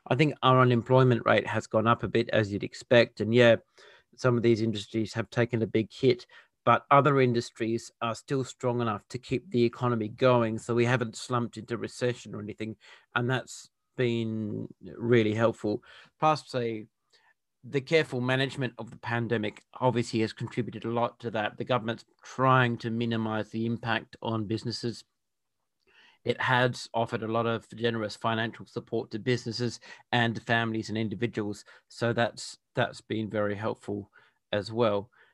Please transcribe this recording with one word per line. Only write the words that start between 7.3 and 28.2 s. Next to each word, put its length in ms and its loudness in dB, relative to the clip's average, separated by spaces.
are 140 -2
still 280 -4
strong 380 -4
enough 300 -2
to 80 -10
keep 320 -6
the 140 4
economy 440 0
going. 500 2
So 160 -4
we 120 4
haven't 280 0
slumped 440 -4
into 180 -8
recession 580 -6
or 60 -10
anything. 360 -10
And 140 -2
that's 400 -6
been 680 -4
really 380 2
helpful. 480 0
Past, 320 0
say, 360 -6
the 140 -4
careful 400 0
management 580 -2
of 120 -14
the 80 -18
pandemic 680 -4
obviously 400 0
has 140 0
contributed 500 -8
a 60 -6
lot 300 -2
to 100 -8
that. 260 -4
The 80 -8
government's 400 -2
trying 560 4
to 120 -6
minimize 600 -2
the 140 -4
impact 580 -4
on 240 -4
businesses. 560 -6
It 160 -2
has 540 0
offered 280 -2
a 100 -4
lot 140 0
of 240 -4
generous 460 -4
financial 500 -2